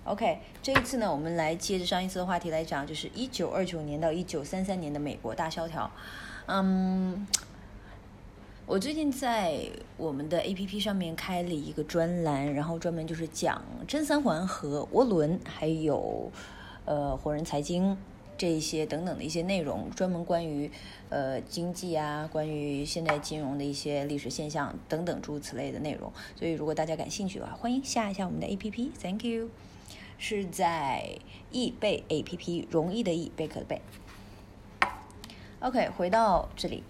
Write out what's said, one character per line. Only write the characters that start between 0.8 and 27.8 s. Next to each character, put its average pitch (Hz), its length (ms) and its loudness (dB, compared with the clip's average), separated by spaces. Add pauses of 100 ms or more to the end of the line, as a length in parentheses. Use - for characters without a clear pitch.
呢， 208 140 4
我 147 40 4
们 160 200 0
来 160 200 4
接 190 220 0
着 180 80 0
上 180 180 2
一 185 40 0
次 185 100 -2
的 180 80 0
话 175 140 2
题 175 100 -4
来 160 160 0
讲， 147 200 -2
就 156 100 -6
是 - 180 -6
一 254 140 -4
九 175 220 -2
二 185 140 2
九 170 200 -2
年 147 180 -2
到 160 100 4
一 175 120 0
九 151 200 -2
三 185 220 -2
三 185 160 0
年 147 100 -2
的 147 80 -2
美 147 180 -2
国 113 180 -4
大 165 120 0
萧 165 200 -4
条。 151 240 -4 (560)
嗯， 185 800 4 (1400)
我 196 140 4
最 285 160 0
近 302 160 4
在 208 560 2 (300)
我 156 140 0
们 143 160 -2
的 170 120 4
A 185 160 2
P 196 100 -2
P 196 140 -4
上 208 160 2
面 170 200 0
开 175 280 0
了 175 60 0
一 156 220 0
个 156 120 0
专 170 400 4
栏， 143 280 4
然 147 140 2
后 165 140 0
专 170 120 0
门 160 140 0
就 165 80 -2
是 160 140 -2
讲 - 360 0 (240)
真 302 160 2
三 294 200 4
环 180 240 4
和 147 340 0 (120)
涡 226 100 10
轮， 175 420 6
还 - 220 -2
有， 143 640 2 (540)
呃， 143 300 2
活 151 160 -2
人 151 140 0
财 147 160 0
经 180 340 4 (420)
这 180 120 2
一 160 100 4
些 156 280 0
等 156 180 -2
等 175 140 -2
的 - 40 -4
一 156 60 -4
些 165 140 0
内 190 180 2
容， 139 300 -2
专 185 180 2
门 175 160 0
关 170 220 2
于， 147 240 -2 (380)
呃， 135 320 0
经 175 300 -4
济 175 240 -2
啊， 151 360 0
关 156 180 0
于 147 340 0
现 160 200 -2
代 151 160 4
金 151 200 -4
融 139 160 0
的 143 80 -2
一 143 80 0
些 143 340 0
历 147 120 0
史 131 140 -4
现 151 180 -4
象 151 260 -2 (140)
等 165 160 0
等 147 160 0
诸 147 120 -6
如 147 60 -2
此 143 160 -8
类 135 160 -2
的 120 80 -4
内 147 140 -2
容。 - 180 -6 (240)
所 - 120 -2
以 165 60 2
如 151 120 0
果 156 80 2
大 156 100 2
家 156 120 0
感 - 120 -4
兴 202 200 -2
趣 185 100 -4
的 - 80 -6
话， - 80 -8
欢 233 180 -2
迎 269 120 2